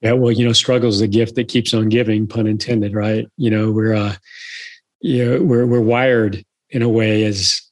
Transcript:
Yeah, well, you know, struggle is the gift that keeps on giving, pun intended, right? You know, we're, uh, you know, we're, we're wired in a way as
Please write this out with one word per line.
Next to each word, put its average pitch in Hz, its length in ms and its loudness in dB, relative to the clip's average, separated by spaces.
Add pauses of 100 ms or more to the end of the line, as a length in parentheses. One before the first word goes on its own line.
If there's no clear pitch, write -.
Yeah, 113 120 0
well, 123 180 2
you 117 120 2
know, 117 100 2
struggle 120 360 2
is 101 100 0
the 107 80 2
gift 110 280 0
that 123 120 -2
keeps 120 280 -2
on 110 140 0
giving, 110 360 0
pun 110 220 -2
intended, 107 480 -2
right? 110 320 -2 (100)
You 117 140 0
know, 107 200 0
we're, 110 220 0
uh, 104 220 -2 (840)
you 123 240 0
know, 127 200 0
we're, 123 240 2
we're 120 120 2
wired 113 640 2 (280)
in 120 100 -2
a 117 80 2
way 110 340 2
as 101 380 -2 (100)